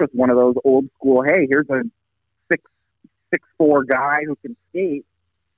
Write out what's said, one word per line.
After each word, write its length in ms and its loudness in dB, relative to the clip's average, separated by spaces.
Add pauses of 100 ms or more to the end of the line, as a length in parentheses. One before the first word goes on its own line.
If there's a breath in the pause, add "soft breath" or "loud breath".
just 140 -4
one 160 0
of 60 2
those 260 4
old 340 2
school, 260 2
hey, 280 0
here's 180 0
a 140 -2 (680)
six, 140 -4 (720)
six 120 -4 (140)
four 240 4
guy 420 -2
who 120 -8
can 200 -16 (120)
skate. 360 -6 (540)